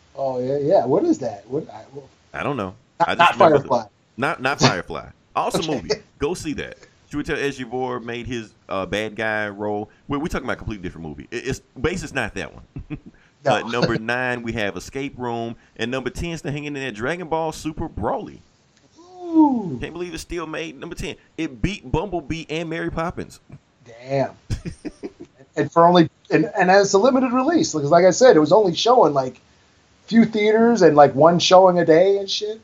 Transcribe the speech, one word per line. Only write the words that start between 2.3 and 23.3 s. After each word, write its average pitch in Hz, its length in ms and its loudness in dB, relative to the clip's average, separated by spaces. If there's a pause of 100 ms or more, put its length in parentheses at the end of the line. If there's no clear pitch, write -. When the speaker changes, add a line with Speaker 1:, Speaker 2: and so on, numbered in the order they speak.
Speaker 2:
I 80 100 -8
don't 135 140 -4
know. 98 180 -6 (240)
Speaker 1:
Not, 165 80 2
Speaker 2:
I 185 80 0
just - 40 -6
Speaker 1:
not 170 120 6 (180)
Speaker 2:
remember 147 140 4
the - 60 -10
Speaker 1:
Firefly. 120 200 -2 (280)
Speaker 2:
Not, 139 240 -4
not 135 180 -2
Firefly. 90 500 0 (240)
Awesome - 280 -2
Speaker 1:
<laughs> 160 80 -6
Okay. 127 120 -4
Speaker 2:
movie. 123 140 -4 (240)
Go 147 140 -4
see 160 220 -8
that. 67 220 -12 (340)
Chiwetel 147 260 -6
Ejiofor 123 640 -6
made 120 220 -10
his, 117 260 -8 (160)
uh, 95 180 -4
bad 104 300 -6
guy 107 320 -2
role. 104 420 -6 (180)
We're, 143 100 -4
we're 156 100 -4
talking 156 200 -6
about 104 60 -2
a - 40 -8
completely 104 240 -10
different 82 260 -12
movie. 69 220 -14
It, 117 180 -10
it's, - 140 -6 (180)
base 160 240 -2
is 143 100 -14
not 117 220 -4
that 85 180 -10
one. 60 100 -20 (260)
<laughs> 151 80 -10 (480)
Speaker 1:
No. 120 120 2
Speaker 2:
Uh, - 20 0 (100)
number 117 300 0
nine, 123 420 -4
we 117 120 -8
have 101 220 -4
Escape 135 440 -10
Room. 117 360 -6 (220)
And 113 140 -4
number 127 180 -4
ten 170 220 -8
is 160 80 -8
still 147 120 -8
hanging 147 180 -8
in 147 40 -10
there, 135 180 -8
Dragon 151 360 -6
Ball 160 240 -4
Super 156 360 -8
Broly. 113 520 -6 (600)
Speaker 1:
Ooh. 320 800 0
Speaker 2:
Can't 143 140 -10
believe 170 220 -10
it's 160 80 -12
still 165 240 -10
made 156 320 -10
number 170 160 -14
ten. 147 200 -10 (220)
It 139 240 -8
beat 113 300 -6
Bumblebee 165 580 -4
and 165 220 -4
Mary 170 180 -6
Poppins. 165 500 -8 (460)